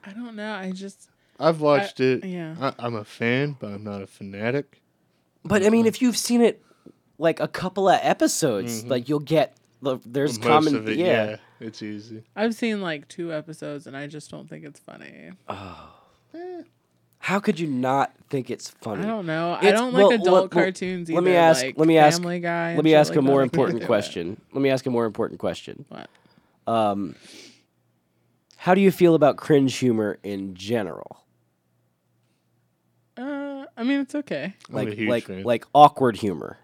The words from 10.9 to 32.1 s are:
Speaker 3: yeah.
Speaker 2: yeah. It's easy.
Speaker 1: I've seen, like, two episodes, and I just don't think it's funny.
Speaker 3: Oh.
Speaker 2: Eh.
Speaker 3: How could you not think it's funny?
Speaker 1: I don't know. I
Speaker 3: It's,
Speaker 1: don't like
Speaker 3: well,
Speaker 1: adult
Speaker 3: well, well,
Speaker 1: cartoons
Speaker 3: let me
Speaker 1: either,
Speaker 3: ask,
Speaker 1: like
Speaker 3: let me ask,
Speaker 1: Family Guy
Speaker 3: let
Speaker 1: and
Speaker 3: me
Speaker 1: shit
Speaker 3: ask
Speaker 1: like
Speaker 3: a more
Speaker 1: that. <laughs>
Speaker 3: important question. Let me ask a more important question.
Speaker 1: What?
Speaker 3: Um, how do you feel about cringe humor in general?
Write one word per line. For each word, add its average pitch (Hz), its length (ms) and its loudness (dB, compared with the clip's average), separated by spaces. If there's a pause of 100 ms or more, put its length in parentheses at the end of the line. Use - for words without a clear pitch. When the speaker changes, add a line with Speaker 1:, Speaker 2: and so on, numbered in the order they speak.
Speaker 3:
yeah. 175 100 0 (240)
Speaker 2:
yeah. 107 60 -10 (240)
It's 110 220 -14
easy. 107 400 -12 (120)
Speaker 1:
I've 220 200 -2
seen, 220 260 -4
like, 156 280 -8
two 170 240 -10
episodes, 151 540 -10
and 135 100 -18
I 143 100 -12
just 147 240 -16
don't 151 180 -16
think 160 160 -16
it's 143 160 -20
funny. - 500 -20 (180)
Speaker 3:
Oh. 95 420 -14 (440)
Speaker 2:
Eh. 349 280 -14 (560)
Speaker 3:
How 190 200 -4
could 202 220 -4
you 165 80 -4
not 131 440 -2 (180)
think 127 200 -6
it's - 180 -10
funny? 113 360 -8
Speaker 1:
I - 20 -4
don't 214 200 -6
know. 165 260 -4
I 185 160 2
Speaker 3:
It's, 208 100 6
Speaker 1:
don't 247 140 -2
like 180 100 4
Speaker 3:
well, 196 80 8
Speaker 1:
adult 214 160 0
Speaker 3:
well, 185 80 6
well, 185 140 4
Speaker 1:
cartoons 180 600 -2
Speaker 3:
let 165 140 0
me 185 80 2
Speaker 1:
either, 175 80 4
Speaker 3:
ask, 160 260 6
Speaker 1:
like 131 140 -8
Speaker 3:
let 156 80 4
me 165 100 6
ask, 156 240 6
Speaker 1:
Family 175 200 -6
Guy 170 300 -4
Speaker 3:
let 170 80 -6
Speaker 1:
and 151 40 0
Speaker 3:
me 156 80 4
Speaker 1:
shit 151 80 8
Speaker 3:
ask 151 120 6
Speaker 1:
like - 80 0
Speaker 3:
a 143 40 2
more 139 160 4
Speaker 1:
that. 135 60 4
<laughs> - 0 -
Speaker 3:
important 120 400 0
question. 101 560 -2 (120)
Let 135 80 -4
me 139 100 2
ask 131 160 -2
a 131 40 -2
more 117 140 0
important 107 340 -4
question. - 500 -8
Speaker 1:
What? - 220 -18 (560)
Speaker 3:
Um, 101 480 0 (1400)
how 180 180 2
do 196 60 4
you 196 100 8
feel 170 240 6
about 143 220 4
cringe 139 400 2
humor 110 480 0
in 98 320 -8
general? 95 680 -8 (1900)